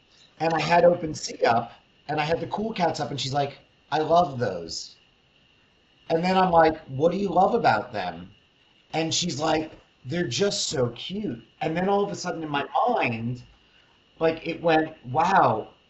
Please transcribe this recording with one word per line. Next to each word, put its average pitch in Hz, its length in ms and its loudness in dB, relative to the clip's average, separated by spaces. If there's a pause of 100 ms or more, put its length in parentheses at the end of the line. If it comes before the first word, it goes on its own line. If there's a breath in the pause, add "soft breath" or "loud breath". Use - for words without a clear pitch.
(400 soft breath)
and 165 160 0
I 156 40 0
had 170 260 4
OpenSea 165 600 0
up, 120 280 0 (340)
and 151 120 -4
I 151 60 0
had 165 140 -2
the 160 80 -8
Cool 220 260 -4
Cats 170 260 0
up, 143 120 -4
and 135 100 -6
she's 135 120 -6
like, 143 260 -2 (320)
"I 147 80 0
love 156 400 2
those." 90 560 -6 (1120)
And 165 140 0
then 185 120 2
I'm 185 140 4
like, 160 380 6
"What 139 240 0
do 185 80 -2
you 202 100 -2
love 190 240 4
about 120 400 2
them?" 90 380 -8 (640)
And 160 200 -2
she's 156 260 -4
like, 156 320 0 (320)
"They're 160 240 -2
just 196 400 -2
so 127 220 0
cute." 175 540 -8 (180)
And 160 160 -2
then 185 120 0
all 202 140 2
of - 80 -2
a - 40 -8
sudden 165 260 -8
in 156 80 -8
my 139 160 -2 (220)
mind, 123 560 -2 (720 soft breath)
like, 160 300 0
it 196 160 -6
went, 160 300 2 (120)
"Wow, 135 640 2 (200)